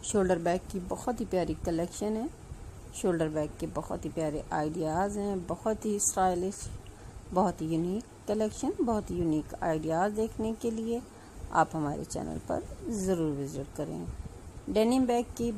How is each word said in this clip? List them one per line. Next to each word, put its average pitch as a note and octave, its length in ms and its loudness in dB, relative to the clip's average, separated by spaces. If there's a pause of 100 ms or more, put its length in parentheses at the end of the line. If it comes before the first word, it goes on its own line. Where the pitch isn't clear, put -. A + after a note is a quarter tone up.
Shoulder F#3 360 4
bag E3+ 220 2 (100)
की F#3+ 80 -2 (100)
बहुत A3+ 300 -2
ही A#3 60 0
प्यारी E3+ 280 2 (120)
collection F3 520 0
है, B3 120 -2 (680)
Shoulder E3 340 2
bag D3+ 200 0 (100)
के D#3+ 140 -2
बहुत - 320 -4
ही D#3 60 -2
प्यारे D#3 320 0 (100)
ideas D#3+ 680 0
हैं, G3 280 -2
बहुत G#3+ 380 -2
ही G#3 160 2
stylish, F#3 680 2 (680)
बहुत F3+ 280 4
ही D#3+ 60 0
यूनिक F3 360 2 (240)
कलेक्शन, G#3+ 440 2 (100)
बहुत A3+ 300 2
ही F3+ 60 -2
यूनिक D#3 360 2 (100)
ideas D#3+ 500 2
देखने A3 380 0 (100)
के A#3 100 2
लिए A3+ 300 -2 (520)
आप D#3+ 200 6
हमारे D3+ 320 0
channel - 320 -4 (120)
पर - 140 0 (320)
ज़रूर F#3 400 2
visit C#3 320 -4 (100)
करें। D#3+ 300 -4 (640)
Denim A#3 360 6
bag A#3+ 200 2 (120)
की A#3 200 0